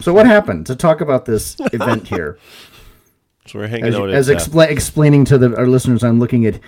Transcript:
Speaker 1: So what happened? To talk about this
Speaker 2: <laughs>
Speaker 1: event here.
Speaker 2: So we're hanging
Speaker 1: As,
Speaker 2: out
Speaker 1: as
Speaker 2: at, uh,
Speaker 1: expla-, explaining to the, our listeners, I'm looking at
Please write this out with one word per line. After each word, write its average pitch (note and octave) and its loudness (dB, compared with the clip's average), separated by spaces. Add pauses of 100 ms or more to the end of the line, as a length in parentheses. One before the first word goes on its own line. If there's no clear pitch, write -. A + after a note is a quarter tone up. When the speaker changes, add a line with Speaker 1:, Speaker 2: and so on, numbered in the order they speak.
Speaker 1:
So F3 -2
what G#3+ 6
happened? G#3 2
To B2+ -8
talk - 0
about C#3+ -2
this A2 -6
Speaker 2:
<laughs> C#4+ -6
Speaker 1:
event A2+ -4
here. E2+ -8 (1080)
Speaker 2:
So G#2 -14
we're G#2 -10
hanging A#2 -6
Speaker 1:
As, A#2 -2
Speaker 2:
out G2+ -4
Speaker 1:
as C3+ 0
Speaker 2:
at, C#3 4
uh, - -4
Speaker 1:
expla-, D#3+ 2
explaining D3 2
to C#3 4
the, A#2+ 2
our B2 -2
listeners, B2 0
I'm A#2 2
looking A#2+ 0
at G2+ -4